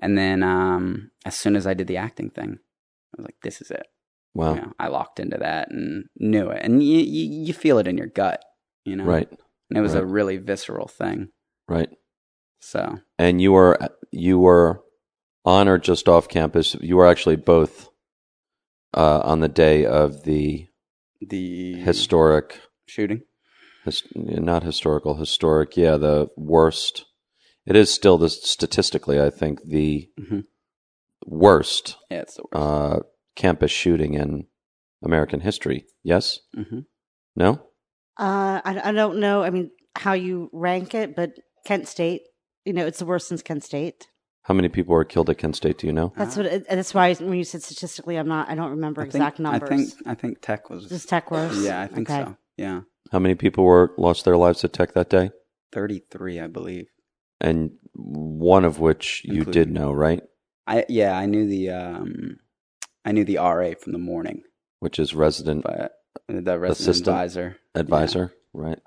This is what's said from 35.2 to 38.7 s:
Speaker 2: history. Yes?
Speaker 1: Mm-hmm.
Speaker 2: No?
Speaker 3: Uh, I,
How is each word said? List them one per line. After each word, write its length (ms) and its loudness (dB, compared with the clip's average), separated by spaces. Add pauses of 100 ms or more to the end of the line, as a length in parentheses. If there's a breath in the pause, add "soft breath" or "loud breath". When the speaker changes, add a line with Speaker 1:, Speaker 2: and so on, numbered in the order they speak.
Speaker 2:
history. 460 -6 (160)
Yes? 380 0 (160)
Speaker 1:
Mm-hmm. 240 -10 (560)
Speaker 2:
No? 160 4 (640)
Speaker 3:
Uh, 460 -4
I, 200 -6